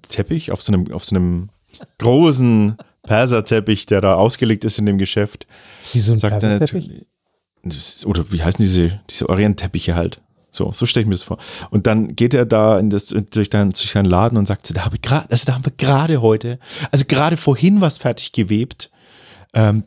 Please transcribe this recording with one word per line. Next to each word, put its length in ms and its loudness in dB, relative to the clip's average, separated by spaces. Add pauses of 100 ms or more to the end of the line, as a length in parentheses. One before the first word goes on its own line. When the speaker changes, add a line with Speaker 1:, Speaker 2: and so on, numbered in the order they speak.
Speaker 1:
Teppich, 440 -6
auf 100 -8
so 100 -2
einem, 200 0
auf 120 -10
so 120 -4
einem 340 -2 (480)
großen 800 4 (260)
Perserteppich, 800 0
der 160 2
da 140 4
ausgelegt 500 2
ist 140 -2
in 80 0
dem 100 2
Geschäft. 500 -4 (460)
Speaker 2:
Wie 80 2
so 140 2
ein 40 2
Speaker 1:
Sagt 160 0
er 60 -2
Speaker 2:
Perserteppich? 460 0
Speaker 1:
natürlich, 200 -20 (560)
das 140 -10 (200)
ist, 100 -10
oder 260 -2
wie 100 -2
heißen 220 0
diese, 360 0 (100)
diese 180 -6
Orientteppiche 640 0
halt? 260 -4 (300)
So, 220 -6
so 120 -4
stell 180 0
ich 60 0
mir 60 0
das 80 -6
vor. 160 -10 (320)
Und 160 0
dann 280 0
geht 200 2
er 100 4
da 340 4
in 120 2
das, 160 -2 (240)
durch 180 0
dein, 220 2
durch 200 -4
seinen 140 2
Laden 320 2
und 100 2
sagt: 200 -4
so, 80 -8
„Da 100 -2
habe 120 -4
ich 60 -8
gra-, 280 -2
also 160 0
da 80 0
haben 100 -6
wir 120 -2
gerade 440 0
heute, 380 0 (320)
also 180 4
gerade 300 2
vorhin 420 2
was 180 0
fertig 340 -6
gewebt. 580 -2 (640)
Ähm, 320 2